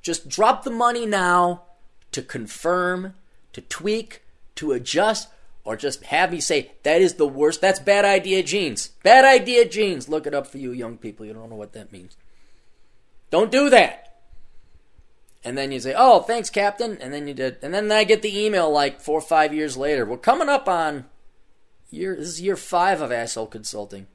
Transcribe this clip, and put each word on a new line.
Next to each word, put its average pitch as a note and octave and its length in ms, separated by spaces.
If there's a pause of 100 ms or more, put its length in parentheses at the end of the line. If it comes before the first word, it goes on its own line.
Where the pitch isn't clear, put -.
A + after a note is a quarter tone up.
Just E3 240
drop A3 340
the C4+ 60
money A#3+ 380
now F3+ 560 (480)
to C3 100
confirm, F3+ 920 (380)
to - 80
tweak, G#3+ 600 (320)
to D3+ 180
adjust, D#3+ 580 (340)
or A2 120
just C3+ 280
have E3+ 280
me F3 80
say, - 340 (100)
"That D#3+ 180
is F3+ 140
the D3+ 120
worst. D3 320
That's G3 200
bad G3+ 260
idea F#3+ 380
genes. D3 460 (120)
Bad C4 240
idea A#3+ 400
genes." F#3 420
Look D3+ 200
it C#3+ 80
up C3+ 100
for - 140
you B2+ 120
young A#2 280
people. G#2+ 260
You G#2+ 80
don't A2 160
know A2+ 60
what G#2 180
that G#2+ 180
means. F2+ 260 (1120)
Don't G#3 200
do C#4+ 200
that. - 500 (1200)
And B2 140
then C#3 140
you C3 80
say, C3 180
"Oh, A#3 220
thanks, A#3 320
Captain." G3+ 500
And C3 100
then D3 160
you C#3+ 60
did. C3 300
And D3+ 100
then G#3+ 180
I G#3+ 120
get G#3+ 180
the G#3 240
email, F#3 240
like, C#3+ 320
four D3+ 160
or D3+ 40
five D#3 340
years D3+ 200
later. C#3 300
We're G#2+ 120
coming C#4+ 320
up C4+ 200
on D#3 360 (840)
year, F3+ 260
this D3+ 120
is E3+ 140
year F#3+ 140
five F3+ 460
of B2 100
Asshole A#2 360
Consulting. G#2 680